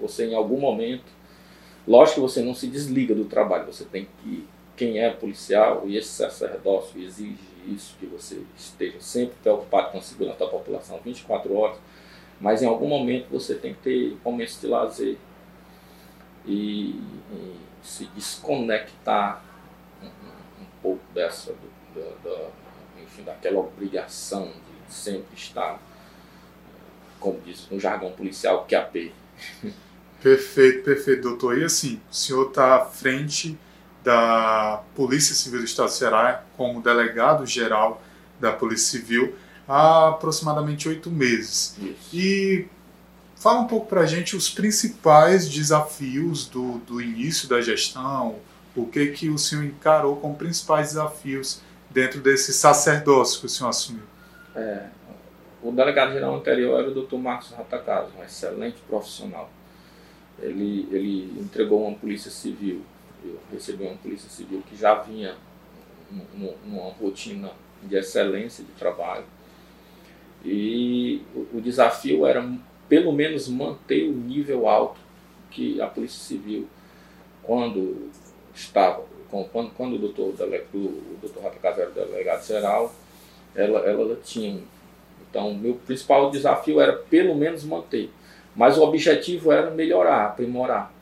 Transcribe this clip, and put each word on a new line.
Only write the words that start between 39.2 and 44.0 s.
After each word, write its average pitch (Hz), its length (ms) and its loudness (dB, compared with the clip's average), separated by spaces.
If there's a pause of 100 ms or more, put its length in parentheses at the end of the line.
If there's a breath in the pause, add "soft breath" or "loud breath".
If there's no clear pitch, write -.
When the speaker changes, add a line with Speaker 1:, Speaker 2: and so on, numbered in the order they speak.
Speaker 2:
há 160 420 8
aproximadamente 151 800 -2
oito 160 220 -6
meses. 120 680 0
Speaker 1:
Isso. - 340 -12
Speaker 2:
E 190 540 0 (720)
fala 240 240 4
um 226 60 0
pouco 220 200 -2
pra 175 200 4